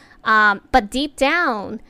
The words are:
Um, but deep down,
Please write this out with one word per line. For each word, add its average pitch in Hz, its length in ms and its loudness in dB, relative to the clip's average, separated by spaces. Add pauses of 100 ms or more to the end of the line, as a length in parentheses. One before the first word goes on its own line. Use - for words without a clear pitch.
(260)
Um, 214 360 2 (100)
but 226 180 2
deep 294 260 -6
down, 269 720 -2